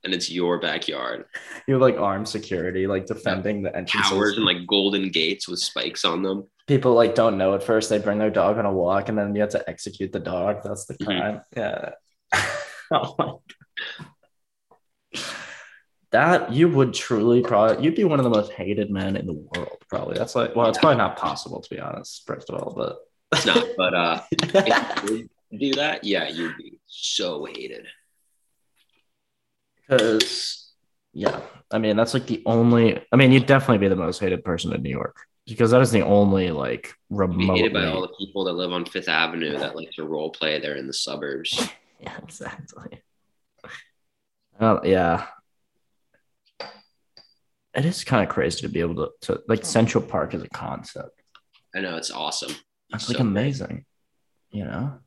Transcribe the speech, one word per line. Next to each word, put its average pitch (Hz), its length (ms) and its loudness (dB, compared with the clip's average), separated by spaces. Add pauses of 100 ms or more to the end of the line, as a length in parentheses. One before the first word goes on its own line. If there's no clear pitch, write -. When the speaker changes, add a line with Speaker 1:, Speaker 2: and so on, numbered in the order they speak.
Speaker 1:
and 92 120 -4
it's 87 160 -6
your 87 280 -2
backyard. 73 640 -6 (420)
Speaker 2:
You 135 80 2
have, 127 60 4
like, 127 180 4
armed 101 280 -2
security, 92 600 -4
like, 95 180 -2
defending 101 560 -4
the 92 140 -6
entrances. 98 340 0
Speaker 1:
Towers 101 280 2
and, 110 80 0
like, 90 200 0
golden 98 440 2
gates 82 380 -2
with 87 120 -8
spikes - 440 -6
on 87 200 0
them. 98 240 -4 (200)
Speaker 2:
People, 131 260 4
like, 117 220 6
don't 113 240 4
know 95 160 4
at 98 80 -2
first. 110 260 2
They 107 80 2
bring 104 220 0
their 107 100 2
dog 104 300 2
on 107 80 0
a 98 40 0
walk, 95 380 0
and 110 80 -2
then 101 160 -2
you 104 80 0
have 104 100 0
to - 160 -4
execute 95 440 -8
the 98 80 -6
dog. 90 440 -2
That's 101 220 -8
the - 80 -14
Speaker 1:
Mm-hmm. - 120 -8
Speaker 2:
crime. 104 360 -4 (160)
Yeah. - 320 -6 (420)
<laughs> - 140 0 (460)
Oh - 260 -2
my - 80 0
God. - 140 -12 (2750)
That, 147 420 4
you 165 160 6
would 135 240 4
truly 117 480 2
probably, 113 420 4
you'd 160 120 2
be 220 80 2
one 156 160 4
of 131 40 2
the 123 60 4
most 107 220 2
hated 101 400 -4
men 98 240 -2
in - 100 -4
the 87 80 -6
world, 76 440 -10 (120)
probably. - 260 -4
That's 117 200 -4
like, 117 200 0
well, 117 140 4
it's 107 80 -2
Speaker 1:
Yeah. - 40 2
Speaker 2:
probably 147 160 6
not 101 200 0
possible, - 440 -6
to - 100 -20
be - 80 -10
honest, - 480 -12
first - 240 -10
of - 100 -6
all, - 140 -10
but - 220 -6 (340)
Speaker 1:
It's - 160 0
not, 240 180 4 (100)
but, 92 200 0
uh, 170 320 0
Speaker 2:
<laughs> - 40 -4
Speaker 1:
if - 800 0
you - 200 -6 (220)
did 104 80 -16
do 135 140 0
that, 147 300 -4
yeah, 92 240 -2
you'd 80 300 -8
be - 280 -20
so 80 600 -6
hated. 60 420 -14 (2000)
Speaker 2:
'Cause, 113 840 2 (420)
yeah, - 280 -2 (300)
I 110 80 0
mean, 107 160 2
that's, 113 180 2
like, 127 140 -2
the 117 180 -4
only, 117 560 6 (100)
I 113 40 4
mean, 131 160 10
you'd 131 140 8
definitely 131 340 6
be 98 80 4
the 95 80 4
most 90 240 -2
hated 90 240 -2
person - 300 -2
in - 100 -4
New 69 60 -4
York - 280 -6 (300)
because 113 240 2
that 127 100 8
is 117 100 4
the 113 100 6
only, 98 500 4
like, 65 420 -4 (160)
Speaker 1:
You'd 92 280 0
be 92 100 2
hated 95 260 4
by 101 80 0
Speaker 2:
remotely 92 140 -2
Speaker 1:
all 92 60 -2
the - 180 -6
people 98 260 -6
that 90 80 -2
live 90 180 -4
on 87 140 -2
Fifth 87 240 -8
Avenue 80 480 -2
that 71 180 -6
like 82 160 -12
to 76 120 -12
role 78 280 -6
play 78 280 -4
there 73 160 -6
in 67 120 -8
the 67 60 -10
suburbs. 71 800 -6
Speaker 2:
<laughs> - 60 -20 (220)
Yeah, - 220 -14
exactly. - 800 -18 (1600)
Well, 110 280 4
yeah. 87 420 4 (2500)
It 139 80 0
is 175 220 -2
kinda 110 220 4
crazy - 340 -2
to - 80 -8
be 76 100 -4
able 82 160 -2
to, 78 160 -4 (120)
to, - 260 -4
like, 110 160 0
Central 117 360 4
Park - 320 -4
as 85 80 -6
a - 60 -12
concept. - 760 -12 (540)
Speaker 1:
I 95 60 -6
know, 90 160 -6
it's - 120 -8
awesome. 76 420 -8 (380)
Speaker 2:
That's, 107 140 -8
Speaker 1:
It's - 60 -8
Speaker 2:
like, 120 80 -2
Speaker 1:
so 123 60 2
great. 107 80 2
Speaker 2:
amazing, 131 540 -4 (640)
you - 140 -8
know? 131 440 -8